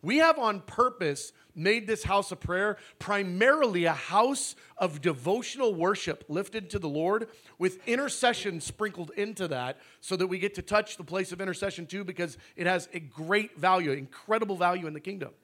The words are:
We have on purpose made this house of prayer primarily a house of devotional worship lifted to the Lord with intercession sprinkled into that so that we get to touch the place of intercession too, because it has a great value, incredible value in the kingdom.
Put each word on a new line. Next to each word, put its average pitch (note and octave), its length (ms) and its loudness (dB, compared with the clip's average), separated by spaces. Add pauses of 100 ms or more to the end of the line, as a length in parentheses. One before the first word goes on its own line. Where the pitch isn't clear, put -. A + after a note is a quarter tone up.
We A3 160 2
have D#4+ 220 6
on G#3+ 220 2
purpose G3 680 0 (240)
made G3+ 320 2
this A3 160 -2
house G3 300 0
of - 80 -12
prayer F#3+ 360 0 (220)
primarily G3+ 840 2
a D#3+ 80 4
house G#3+ 600 2 (220)
of D3+ 240 -2
devotional F#3+ 720 0
worship F3 540 0
lifted F#3+ 440 -6
to G3+ 80 -2
the E3+ 100 -4
Lord F#3 400 0 (280)
with F#3 300 -2
intercession A#3+ 720 0
sprinkled F3 520 -6
into G3+ 360 -4
that C3 300 -4 (240)
so F#3+ 160 -4
that F#3 100 2
we F#3 100 -2
get G3+ 180 -2
to F3+ 60 -8
touch G#3 360 0
the F3+ 80 -14
place F3+ 260 -4
of F3+ 80 -12
intercession F#3+ 460 -4
too, F#3 180 -8
because E3+ 340 -6 (200)
it F3 100 0
has F3+ 260 0
a F3 60 -6
great E3 580 -2
value, F3+ 340 4
incredible G3+ 680 -2
value F3 280 2
in D3+ 80 -6
the D#3 60 -10
kingdom. F#3 340 -10 (100)